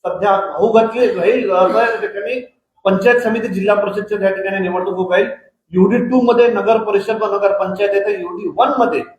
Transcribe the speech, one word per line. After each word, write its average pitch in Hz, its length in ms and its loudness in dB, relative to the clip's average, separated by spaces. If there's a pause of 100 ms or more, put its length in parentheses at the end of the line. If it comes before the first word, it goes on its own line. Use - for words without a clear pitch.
सध्या 196 260 0
होऊ 196 400 0
घातली 226 360 2
राहील, 196 440 0
अ, 185 160 4
त्या 233 340 0
ठिकाणी 208 520 -8 (300)
पंचायत 240 360 2
समिती, 226 280 -2
जिल्हा 196 280 0
परिषदच्या 202 440 -4
त्या 196 100 0
ठिकाणी 190 300 -4
निवडणूक 185 340 -4
होऊ 180 180 -4
राहील. 143 160 2 (440)
युडी 196 260 4
टू 247 240 2
मध्ये 240 260 4
नगर 214 300 2
परिषद 214 460 -2
व 202 120 -2
नगर 202 220 2
पंचायत 196 360 -2
येते, 196 280 -2
युडी 175 340 -8
वन 269 220 2
मध्ये 233 240 0 (180)